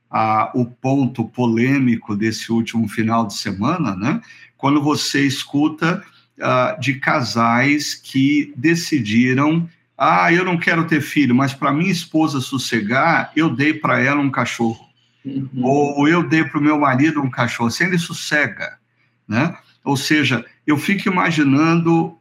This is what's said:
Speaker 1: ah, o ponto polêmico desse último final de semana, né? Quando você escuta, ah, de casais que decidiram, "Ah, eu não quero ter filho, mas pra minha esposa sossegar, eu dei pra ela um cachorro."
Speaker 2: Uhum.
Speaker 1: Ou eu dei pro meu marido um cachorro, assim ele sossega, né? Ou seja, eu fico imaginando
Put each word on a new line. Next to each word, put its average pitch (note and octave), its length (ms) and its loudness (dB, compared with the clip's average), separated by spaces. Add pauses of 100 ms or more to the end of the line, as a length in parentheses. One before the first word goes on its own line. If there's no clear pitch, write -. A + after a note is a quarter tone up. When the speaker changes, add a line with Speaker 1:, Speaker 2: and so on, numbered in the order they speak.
(100)
Speaker 1:
ah, A2 440 0
o B2 100 0
ponto C3 600 -2
polêmico A#2+ 880 0
desse G#2+ 380 -4
último A2+ 360 -2
final A2+ 380 -2
de G2+ 80 -10
semana, A2 640 -4
né? C#3 240 -2 (360)
Quando C#3+ 260 2
você C#3+ 440 0
escuta, D3+ 760 -2 (380)
ah, B2+ 380 0
de C3+ 160 -2
casais C3 1000 0
que C#3+ 640 0
decidiram, C#3+ 1120 0 (280)
"Ah, E3+ 360 2
eu F3+ 120 2
não F3+ 140 -2
quero E3+ 280 0
ter D#3 140 2
filho, B2+ 340 2
mas C3+ 200 2
pra C#3 180 -2
minha E3+ 180 0
esposa D#3 500 0
sossegar, B2+ 920 -2
eu D#3+ 140 2
dei C#3+ 260 0
pra B2+ 260 -2
ela C#3 200 2
um C#3 100 0
cachorro." A#2 560 -4 (380)
Speaker 2:
Uhum. C3+ 240 -6 (140)
Speaker 1:
Ou C#3+ 460 2
eu E3 200 2
dei D#3+ 160 2
pro C#3+ 160 -4
meu D3 180 2
marido C#3+ 440 2
um C3 80 -2
cachorro, A#2+ 380 -2
assim C#3 160 -2
ele F3 140 0
sossega, D3+ 800 -4 (480)
né? B2+ 300 -2 (280)
Ou C#3 120 0
seja, C3 480 0 (220)
eu D3+ 100 2
fico G3+ 320 -2
imaginando E3 1120 2